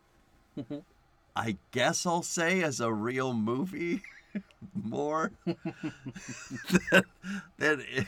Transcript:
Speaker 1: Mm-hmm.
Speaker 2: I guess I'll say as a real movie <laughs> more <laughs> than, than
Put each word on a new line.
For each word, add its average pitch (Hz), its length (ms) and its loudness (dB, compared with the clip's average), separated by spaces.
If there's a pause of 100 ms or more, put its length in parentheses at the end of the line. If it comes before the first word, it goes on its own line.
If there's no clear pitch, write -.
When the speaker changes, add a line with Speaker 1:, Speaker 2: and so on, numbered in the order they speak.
(580)
Speaker 1:
Mm-hmm. 147 200 -6 (560)
Speaker 2:
I 107 220 0 (160)
guess 135 340 2
I'll 170 160 2
say 180 400 2
as 147 160 0
a 117 140 2
real 127 420 0
movie 143 680 0 (380)
<laughs> - 440 -12
more 147 540 -2
<laughs> - 1500 -2
than, 190 100 10 (560)
than 143 260 2 (240)